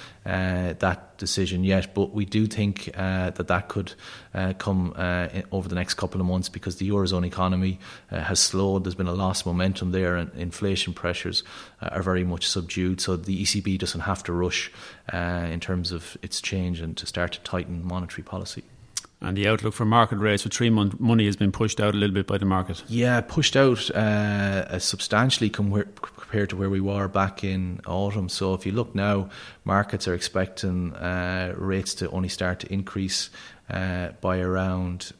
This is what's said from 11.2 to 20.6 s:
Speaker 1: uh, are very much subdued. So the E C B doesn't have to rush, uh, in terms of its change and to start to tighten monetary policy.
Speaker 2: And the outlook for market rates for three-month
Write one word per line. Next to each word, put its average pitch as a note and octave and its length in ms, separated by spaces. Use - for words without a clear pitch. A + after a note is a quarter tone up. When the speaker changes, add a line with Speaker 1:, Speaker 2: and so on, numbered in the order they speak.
Speaker 1:
uh, - 120
are F#2 100
very F2+ 220
much F2 220
subdued. F#2 540
So F#2 160
the F#2 240
E G2 40
C G2+ 160
B F#2+ 180
doesn't F2 240
have F#2+ 220
to F2 80
rush, F2 380
uh, F2 380
in E2+ 100
terms F2+ 320
of - 300
its - 180
change F2+ 400
and E2 160
to - 100
start F2 260
to - 80
tighten F2 440
monetary F2+ 400
policy. - 400
Speaker 2:
And F#2 160
the G2+ 140
outlook A2 240
for A2+ 140
market A2 320
rates G#2 240
for G#2+ 80
three-month A2 500